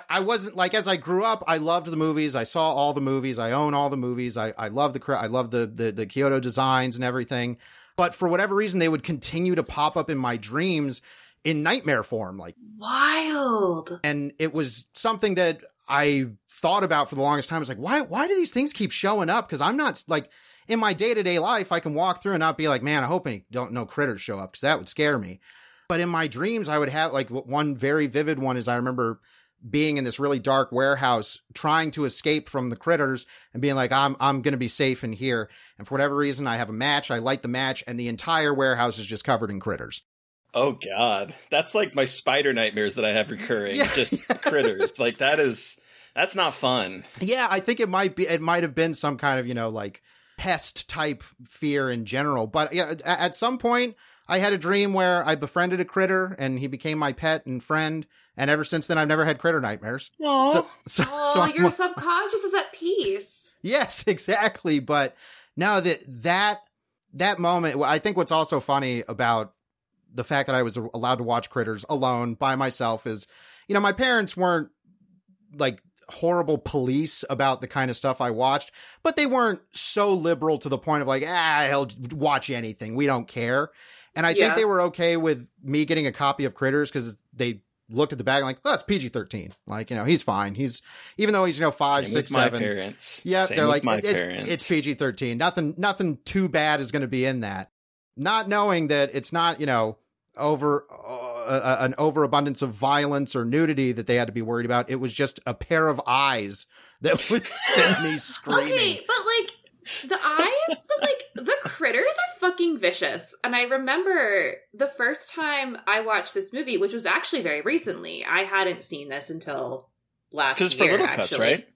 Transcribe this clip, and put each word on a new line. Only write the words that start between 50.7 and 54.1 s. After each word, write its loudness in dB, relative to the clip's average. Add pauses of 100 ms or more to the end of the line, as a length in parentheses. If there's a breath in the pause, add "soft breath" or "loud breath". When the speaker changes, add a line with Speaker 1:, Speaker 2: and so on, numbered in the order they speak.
Speaker 1:
type -4 (240)
fear -2
in -4
general. 0
But 0
yeah, 0 (120)
a-, -4 (140)
at 0
some -2
point, 0 (340 soft breath)